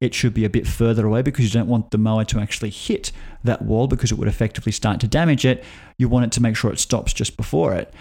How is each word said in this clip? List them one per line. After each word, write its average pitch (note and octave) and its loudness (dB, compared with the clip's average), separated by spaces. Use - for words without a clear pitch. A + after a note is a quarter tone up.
it B2 0
should A#2 0
be A2 0
a G#2+ 2
bit A2+ 0
further A2+ 2
away A2 2
because C3 0
you G2+ 0
don't A2+ 2
want A#2 0
the G#2+ 0
mower A2 2
to - -2
actually G#2 -6
hit - -4
that B2 0
wall G#2+ 2
because B2 0
it A2 -2
would - -2
effectively G#2+ -2
start - -2
to A#2 0
damage D3+ 2
it. B2+ 2
You B2 2
want B2 4
it A2 -2
to A#2+ 0
make A2+ 2
sure A2 0
it - -4
stops - 0
just - -6
before C#3+ 0
it. - -6